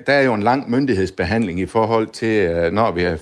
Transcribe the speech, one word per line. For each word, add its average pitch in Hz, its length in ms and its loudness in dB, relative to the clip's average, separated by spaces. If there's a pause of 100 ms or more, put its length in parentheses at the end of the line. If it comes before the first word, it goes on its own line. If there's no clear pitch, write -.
der 135 60 2
er 139 80 4
jo 131 120 2
en 104 100 -2
lang 123 260 0
myndighedsbehandling 101 920 0
i 95 60 -2
forhold 113 420 0
til, 110 400 0
øh, 85 240 0
når 107 200 2
vi 87 100 -4
har 85 200 -2